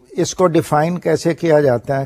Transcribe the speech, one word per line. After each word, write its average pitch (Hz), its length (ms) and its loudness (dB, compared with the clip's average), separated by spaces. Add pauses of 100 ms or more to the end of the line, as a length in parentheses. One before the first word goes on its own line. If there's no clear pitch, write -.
(120)
اس - 240 -4
کو 185 120 2
ڈیفائن 160 520 0
کیسے 165 360 -2
کیا 151 260 2
جاتا 135 400 0
ہے 135 60 -6